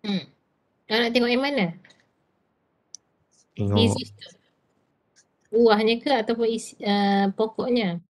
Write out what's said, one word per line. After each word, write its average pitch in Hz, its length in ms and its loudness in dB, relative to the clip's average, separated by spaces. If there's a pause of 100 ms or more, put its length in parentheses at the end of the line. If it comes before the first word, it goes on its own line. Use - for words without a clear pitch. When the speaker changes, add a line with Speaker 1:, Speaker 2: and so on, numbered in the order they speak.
Speaker 1:
Hmm. 196 240 -6 (640)
Awak 214 80 0
nak 233 160 0
tengok 240 160 2
yang 254 160 0
mana? 269 200 0 (1900)
Speaker 2:
Tengok. 101 240 -2
Speaker 1:
Disease 104 400 0
tu. - 120 -20 (1200)
Buahnya 226 480 4
ke 302 80 -4
ataupun 226 400 0
isi, 226 320 -8
eh, 202 560 0
pokoknya? 220 720 -2